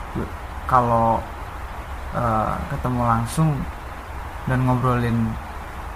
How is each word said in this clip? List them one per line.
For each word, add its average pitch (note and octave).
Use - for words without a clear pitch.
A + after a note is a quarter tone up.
Kalau A#2
eh, A2
ketemu B2+
langsung A#2
dan B2+
ngobrolin A#2+